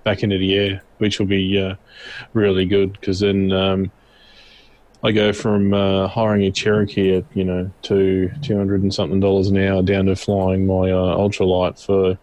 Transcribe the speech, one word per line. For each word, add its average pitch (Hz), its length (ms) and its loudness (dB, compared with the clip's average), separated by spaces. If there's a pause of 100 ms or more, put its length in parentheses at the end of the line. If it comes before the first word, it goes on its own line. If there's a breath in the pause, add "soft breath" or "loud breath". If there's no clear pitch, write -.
back 101 180 -2
into 101 160 0
the 95 160 0
air, 98 280 -2 (160)
which 104 200 -2
will 101 80 0
be, 98 340 0
uh, 95 140 -4 (600 loud breath)
really 95 320 2
good, 98 340 0
'cause 95 180 -4
then, 98 320 2
um, 95 400 0 (1120 loud breath)
I 113 100 2
go 104 220 2
from, 101 400 0
uh, 95 340 0
hiring 107 360 0
a 95 60 0
Cherokee 101 640 0
at, 90 100 -2 (100)
you 95 100 -2
know, 92 260 -4 (120)
two, 95 480 0 (100)
two 107 160 -2
hundred 98 260 0
and 98 120 0
something 98 260 -2
dollars 98 280 2
an 98 100 2
hour 95 240 2
down 95 240 0
to 95 100 0
flying 95 500 0
my, 92 240 0
uh, 92 280 0
ultralight 92 600 0
for, 95 440 0